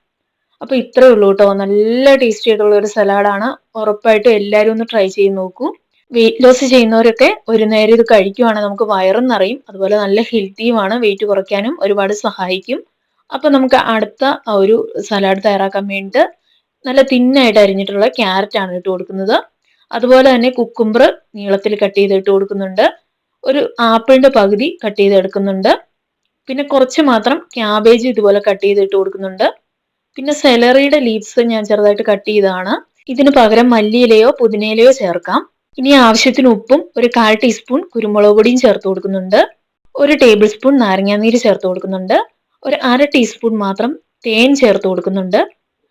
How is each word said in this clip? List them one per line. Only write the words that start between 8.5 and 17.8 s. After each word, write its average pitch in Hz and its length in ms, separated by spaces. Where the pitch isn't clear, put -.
നമുക്ക് 202 260
വയറും 190 380
നിറയും, 208 280
അതുപോലെ 196 320
നല്ല 202 180
ഹെൽത്തിയുമാണ്, 214 720
വെയിറ്റ് 202 260
കുറയ്ക്കാനും 202 440
ഒരുപാട് 196 300
സഹായിക്കും. 190 560
അപ്പൊ 269 200
നമുക്ക് 262 220
അടുത്ത 214 300
ആ 214 140
ഒരു 208 120
സലാഡ് 196 380
തയ്യാറാക്കാൻ 196 480
വേണ്ടിയിട്ട് 196 300
നല്ല 262 140
തിന്നായിട്ട് 247 520
അരിഞ്ഞിട്ടുള്ള 196 440